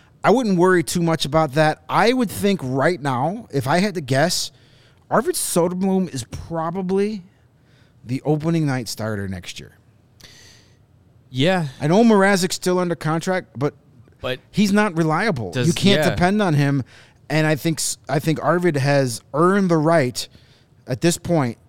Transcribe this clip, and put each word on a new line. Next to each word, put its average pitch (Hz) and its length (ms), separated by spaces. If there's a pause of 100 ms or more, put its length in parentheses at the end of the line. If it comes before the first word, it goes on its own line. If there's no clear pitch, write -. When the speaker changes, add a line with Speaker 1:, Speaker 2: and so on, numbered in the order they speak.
(220)
Speaker 1:
I 170 80
wouldn't 214 280
worry 180 260
too - 180
much 165 220
about 151 300
that. 151 340
I 190 240
would 247 180
think 196 320
right 135 380
now, 143 500
if 131 160
I 156 120
had 196 160
to 175 80
guess, 135 500 (580)
Arvid 262 240
Soderblom 185 800
is 123 120
probably 185 960 (840)
the 127 220
opening 156 400
night 127 220
starter 107 380
next 95 320
year. - 140 (1600)
Speaker 2:
Yeah. 156 380 (120)
Speaker 1:
I 147 60
know 185 180
Mrazek's 196 520
still 180 220
under 175 160
contract, 160 640
but 143 160 (460)
Speaker 2:
But 127 200 (100)
Speaker 1:
he's 202 220
not 208 240
reliable. 160 560
Speaker 2:
does, 127 140
Speaker 1:
You 165 60
can't 175 320
Speaker 2:
yeah. 135 60
Speaker 1:
depend 196 320
on 175 120
him. 139 300 (460)
And 156 160
I 156 100
think 165 220
s-, - 200 (100)
I 143 100
think 156 240
Arvid 170 340
has 135 460 (100)
earned 180 380
the 165 80
right 151 500 (580)
at - 140
this 170 160
point 143 400 (120)